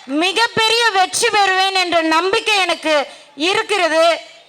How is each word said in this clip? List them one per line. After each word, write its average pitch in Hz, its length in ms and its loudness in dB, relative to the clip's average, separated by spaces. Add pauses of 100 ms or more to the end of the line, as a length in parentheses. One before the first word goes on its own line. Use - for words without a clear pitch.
மிகப்பெரிய 440 840 0
வெற்றி 381 380 0
பெறுவேன் 381 460 2
என்ற 349 280 0
நம்பிக்கை 381 540 0
எனக்கு 320 500 0 (300)
இருக்கிறது. 339 840 0 (280)